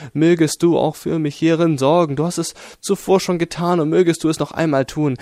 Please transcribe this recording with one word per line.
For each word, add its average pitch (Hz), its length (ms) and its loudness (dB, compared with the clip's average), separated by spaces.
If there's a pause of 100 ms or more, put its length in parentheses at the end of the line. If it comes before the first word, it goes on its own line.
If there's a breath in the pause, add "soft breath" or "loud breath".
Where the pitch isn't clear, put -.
(120 loud breath)
mögest 160 520 2
du 170 140 4
auch 151 200 0
für 156 200 -4
mich 147 200 -4
hierin 160 400 2
sorgen. 143 400 2
Du 151 80 0
hast 170 140 -6
es - 140 -6 (280 loud breath)
zuvor 190 400 0
schon 180 180 -2
getan 170 400 -2
und 151 80 0
mögest 170 380 2
du 156 40 2
es 151 100 -2
noch 143 120 -6
einmal 143 340 0
tun. 147 360 -4